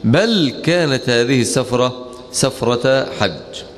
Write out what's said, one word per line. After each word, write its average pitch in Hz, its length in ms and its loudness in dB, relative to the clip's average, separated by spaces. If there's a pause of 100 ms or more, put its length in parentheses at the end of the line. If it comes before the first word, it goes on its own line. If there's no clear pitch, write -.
بل 170 580 2
كانت 151 460 0
هذه 120 320 4
السفرة 123 640 0 (260)
سفرة 131 880 0
حج. - 420 -4 (160)